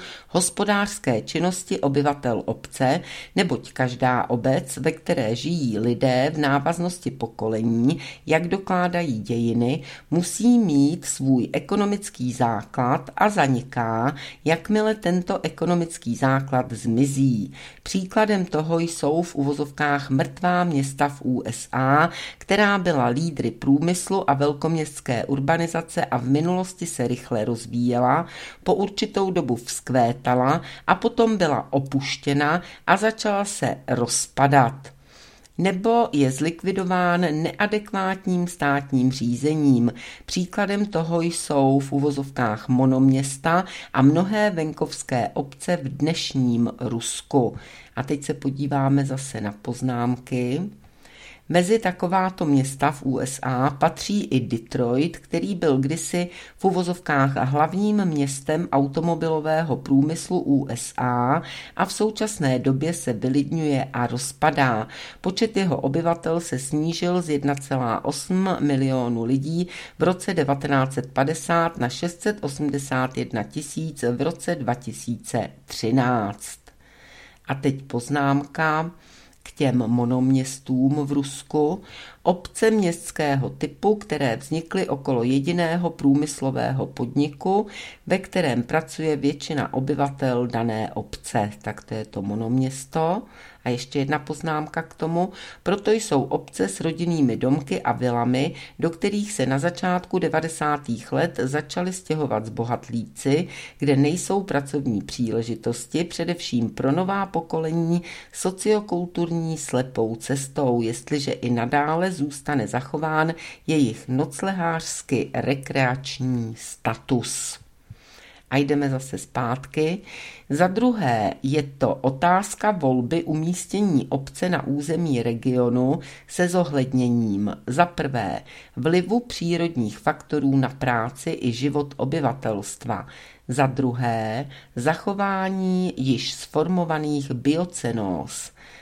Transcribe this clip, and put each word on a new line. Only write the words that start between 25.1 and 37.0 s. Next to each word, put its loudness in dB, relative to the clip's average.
urbanizace 0
a 0
v -2
minulosti 0
se -2
rychle -2
rozvíjela, 0
po 4
určitou 0
dobu 0
vzkvétala 2
a 4
potom 2
byla 0
opuštěna 0
a 6
začala 0
se -4
rozpadat. 2
Nebo 2
je 4
zlikvidován 0